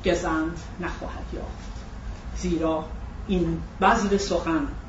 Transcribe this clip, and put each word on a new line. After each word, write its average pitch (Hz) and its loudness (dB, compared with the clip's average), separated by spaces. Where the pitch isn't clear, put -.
گزند 165 2
نخواهد - -6
یافت. - -8
زیرا 160 2
این 165 2
بذر 202 6
سخن 165 2